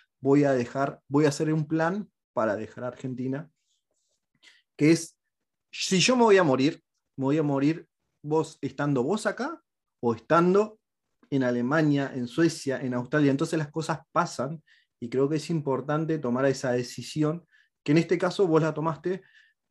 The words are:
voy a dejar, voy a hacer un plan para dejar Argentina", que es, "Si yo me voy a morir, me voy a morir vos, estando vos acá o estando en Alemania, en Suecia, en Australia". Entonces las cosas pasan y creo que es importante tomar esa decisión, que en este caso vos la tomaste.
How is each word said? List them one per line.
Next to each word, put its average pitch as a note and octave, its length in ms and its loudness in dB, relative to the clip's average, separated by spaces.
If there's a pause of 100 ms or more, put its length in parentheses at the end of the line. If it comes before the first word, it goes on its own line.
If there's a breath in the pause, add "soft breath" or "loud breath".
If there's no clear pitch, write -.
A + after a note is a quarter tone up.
(200 soft breath)
voy C#3 240 4
a C#3 80 2
dejar, C3+ 560 -2
voy D3 180 4
a - 20 4
hacer D#3 240 -2
un D#3 140 0
plan E3 440 -2 (220)
para A2 240 0
dejar A2 280 -10
Argentina", C3 640 -8 (1300 soft breath)
que D3+ 160 4
es, - 260 -4 (540)
"Si - 280 0
yo A#3+ 160 4
me A#3+ 80 4
voy G3+ 140 8
a F#3 60 6
morir, C#3 380 2 (340)
me C3+ 80 -4
voy C#3+ 140 0
a D#3 40 2
morir C#3+ 460 0 (340)
vos, D3+ 380 -2
estando C#3+ 420 -2
vos G3 240 -2
acá B3 360 -6 (380)
o A#2 140 0
estando F3+ 640 2 (500)
en C3+ 140 0
Alemania, C3+ 720 0
en B2 140 -6
Suecia, D#3 520 -2
en B2+ 140 -4
Australia". C#3 360 2
Entonces D#3+ 280 0
las D3 120 -4
cosas D#3+ 300 -6 (120)
pasan D#3+ 500 -4 (380 soft breath)
y A#2+ 80 -10
creo C3+ 200 0
que D#3 80 -2
es D3+ 140 -6
importante D3+ 680 -4
tomar B2+ 280 -2
esa C3+ 260 -2
decisión, D3+ 720 -4 (380 soft breath)
que C#3+ 80 0
en D#3+ 60 4
este E3+ 200 0
caso F3+ 280 0
vos D#3+ 160 4
la D#3 120 -2
tomaste. D#3+ 480 -6 (480 soft breath)